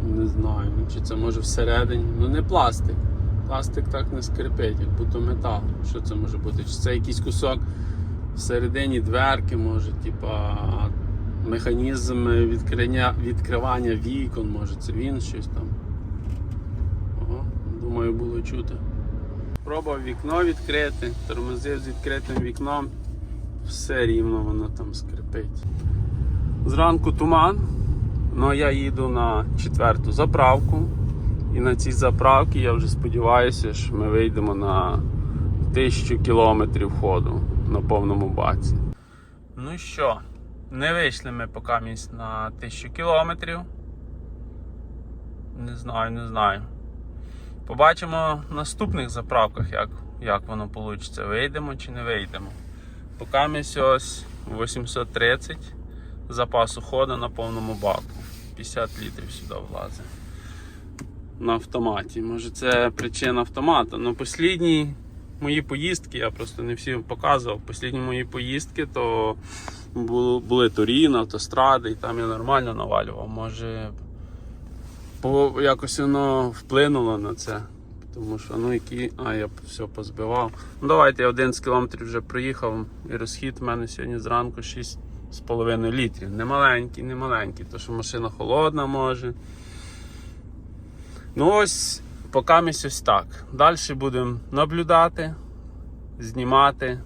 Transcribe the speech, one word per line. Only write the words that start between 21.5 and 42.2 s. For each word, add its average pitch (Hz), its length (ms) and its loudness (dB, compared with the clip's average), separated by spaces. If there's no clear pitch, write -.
з 131 80 -6
відкритим 135 560 -2
вікном. 139 440 -2
Все 131 380 2
рівно 113 320 4
воно 107 400 0
там 104 160 -6
скрипить. - 720 -6
Зранку 165 460 6
туман, 160 460 6
но 139 180 4
я 143 180 4
їду 131 380 0
на 117 360 2
четверту - 480 4
заправку. 135 720 6
І - 40 4
на 123 160 4
цій - 160 2
заправці, 135 680 6
я 120 140 4
вже 117 140 2
сподіваюся, 120 840 4
що - 220 -2
ми 107 140 2
вийдемо 110 460 4
на 95 440 2
тисячу 127 460 4
кілометрів 110 720 6
ходу - 500 2
на 104 120 4
повному 101 480 2
баці. - 460 2
Ну 143 220 -10
що, 131 420 0
не 143 220 0
вийшли 143 380 0
ми 120 160 -6
поки 120 260 -4
місць 113 340 -10
на 110 420 -6